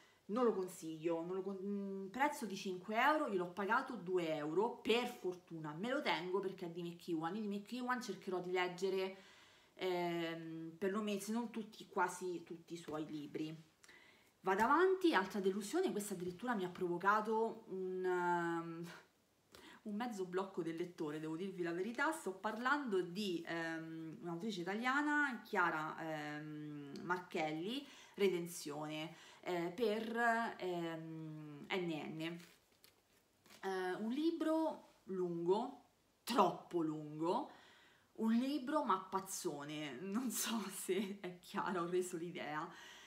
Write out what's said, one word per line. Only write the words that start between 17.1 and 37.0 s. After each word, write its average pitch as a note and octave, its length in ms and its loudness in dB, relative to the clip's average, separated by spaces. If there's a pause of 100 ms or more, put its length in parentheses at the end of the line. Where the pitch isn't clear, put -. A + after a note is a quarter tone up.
un, F#3 380 -2
ehm, E3+ 800 2 (960)
un G#3 120 -4
mezzo G#3 300 -2
blocco F#3 360 0
del E3 160 -2
lettore, E3 420 -2
devo D#3 160 -2
dirvi F3+ 260 -2
la E3+ 120 0
verità. A#3 380 2
Sto G3 240 -4
parlando A#3 640 2
di, F3 440 0
ehm, D#3+ 760 -4
un'autrice F3 400 -4
italiana, C4 800 2
Chiara, E3 560 2
ehm, D3+ 1000 -6
Marchelli, F3 840 -2 (300)
Redenzione, E3 1000 0 (260)
eh, F3 340 -2
per, A3+ 840 2
ehm, D#3+ 1120 -4
N F3+ 200 0
N. D#3+ 500 -4 (1200)
Eh, F#3 380 -2
un A3 120 -2
libro D#4 920 0
lungo, F3+ 800 2 (400)
troppo F3 580 4
lungo, D#3 720 0 (680)